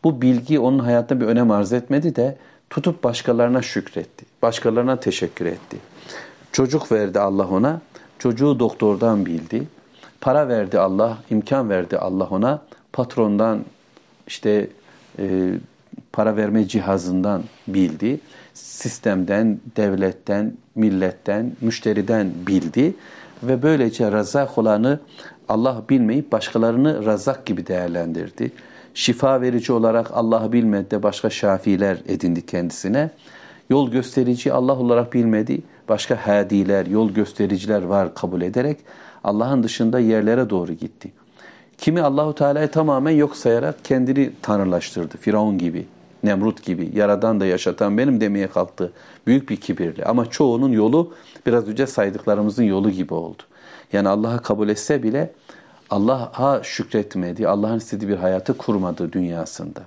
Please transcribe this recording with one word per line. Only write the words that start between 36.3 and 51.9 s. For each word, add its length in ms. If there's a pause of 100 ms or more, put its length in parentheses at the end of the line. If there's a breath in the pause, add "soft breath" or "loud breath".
yol 240
göstericiler 720
var 320
kabul 280
ederek 340 (480 loud breath)
Allah'ın 380
dışında 380
yerlere 500
doğru 220
gitti. 400 (680 loud breath)
Kimi 220
Allahu 340
Teala'yı 340
tamamen 420
yok 260
sayarak 480
kendini 460 (120)
tanrılaştırdı. 720
Firavun 420
gibi, 280 (360)
Nemrut 400
gibi, 320
"Yaradan 460
da 60
yaşatan 520
benim." 220
demeye 260
kalktı. 460 (340 loud breath)
Büyük 240
bir 60
kibirle. 480
Ama 260
çoğunun 420
yolu 400 (340 loud breath)
biraz 220
önce 180
saydıklarımızın 760